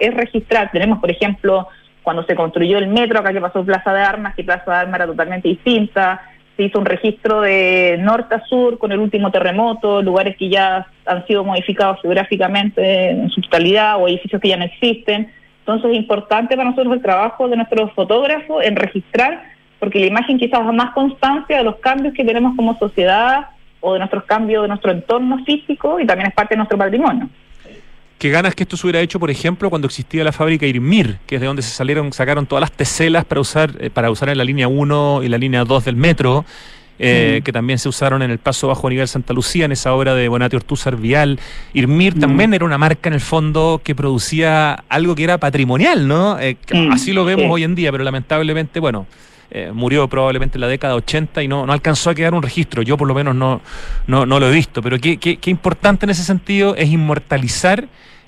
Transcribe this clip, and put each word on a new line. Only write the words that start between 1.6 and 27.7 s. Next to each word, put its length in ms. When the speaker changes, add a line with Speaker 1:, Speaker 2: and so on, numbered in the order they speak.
Speaker 1:
cuando 240
se 100
construyó 420
el 100
metro, 320
acá 120
que 80
pasó 240
Plaza 300
de 80
Armas, 340
que 80
Plaza 260
de 80
Armas 180
era 120
totalmente 400
distinta. 760
Se 60
hizo 160
un 60
registro 540
de 600
norte 340
a 120
sur 300
con 140
el 80
último 320
terremoto, 720
lugares 340
que 140
ya 380
han 200
sido 200
modificados 560
geográficamente 1120
en 180
su 100
totalidad 580
o 120
edificios 320
que 80
ya 80
no 80
existen. 640
Entonces 320
es 60
importante 600
para 120
nosotros 260
el 60
trabajo 460
de 80
nuestros 380
fotógrafos 720
en 100
registrar, 640
porque 200
la 80
imagen 300
quizás 280
da 80
más 180
constancia 680
de 40
los 140
cambios 360
que 120
tenemos 320
como 200
sociedad 720
o 80
de 60
nuestros 240
cambios 380
de 80
nuestro 240
entorno 500
físico 560
y 60
también 240
es 40
parte 200
de 40
nuestro 200
patrimonio. 500